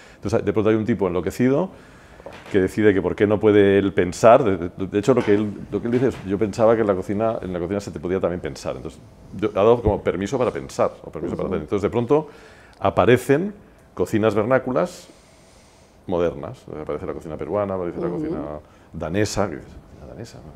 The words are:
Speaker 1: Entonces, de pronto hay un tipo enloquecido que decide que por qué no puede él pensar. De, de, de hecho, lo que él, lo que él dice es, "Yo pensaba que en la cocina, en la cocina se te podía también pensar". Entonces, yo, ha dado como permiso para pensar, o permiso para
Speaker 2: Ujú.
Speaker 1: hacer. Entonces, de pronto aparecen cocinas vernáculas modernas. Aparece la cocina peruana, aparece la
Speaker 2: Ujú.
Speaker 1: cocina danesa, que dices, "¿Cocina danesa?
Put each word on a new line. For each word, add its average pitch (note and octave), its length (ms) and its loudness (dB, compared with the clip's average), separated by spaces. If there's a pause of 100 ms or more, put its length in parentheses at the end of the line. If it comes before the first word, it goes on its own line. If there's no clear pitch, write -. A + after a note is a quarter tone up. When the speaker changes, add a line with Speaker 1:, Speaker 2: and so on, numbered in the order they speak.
(160)
Speaker 1:
Entonces, G2+ 300 -2
de G2 80 2
pronto G#2 160 2
hay A2 80 4
un G#2+ 80 -2
tipo G2+ 220 0
enloquecido B2 640 0 (840)
que G2+ 80 2
decide G#2 340 4
que F#2+ 100 0
por E2 120 -2
qué G#2 120 2
no G#2 120 2
puede G2+ 380 6
él G2 160 2
pensar. A2 500 6
De, G2 140 0
de, F2+ 300 -8
de G2+ 120 -2
hecho, C3 140 2
lo A#2+ 100 2
que G#2 120 4
él, G#2 180 -2 (180)
lo G2 80 -4
que G2 80 -6
él A#2+ 60 -4
dice B2+ 140 2
es, A2 80 -2 (100)
"Yo F#2+ 140 -2
pensaba A2 360 4
que A2+ 60 2
en G#2+ 60 2
la G2 80 2
cocina, G#2+ 460 -2
en F#2 120 -8
la F2 60 -6
cocina F2+ 200 -4
se G2+ 120 -8
te D#2+ 80 -12
podía F2+ 200 -2
también F2 220 -2
pensar". C#2+ 340 -8
Entonces, C2+ 240 -14 (380)
yo, G2+ 120 -2
ha - 40 -6
dado A2+ 280 4
como G2+ 200 0
permiso G2 360 -2
para A#2+ 140 0
pensar, C#2+ 400 -4 (120)
o - 80 -16
permiso E2 240 -8
para E2+ 120 -6
Speaker 2:
Ujú. F2+ 80 -4
Speaker 1:
hacer. D#2 80 -6
Entonces, G2 200 -2
de G2 60 0
pronto A#2+ 380 0 (520)
aparecen B2+ 760 4 (400)
cocinas G#2 400 0
vernáculas B2+ 720 0 (1000)
modernas. E2+ 520 -4 (220)
Aparece D2+ 240 -8
la D2+ 80 -6
cocina D2+ 240 -10
peruana, F#2+ 380 -4
aparece F2 240 -6
la - 80 -4
Speaker 2:
Ujú. F2 120 -4
Speaker 1:
cocina D#3 200 -6 (540)
danesa, F#2+ 560 -4
que D2+ 80 -10
dices, C2 140 -16 (220)
"¿Cocina - 200 -20
danesa? A2+ 260 -16 (160)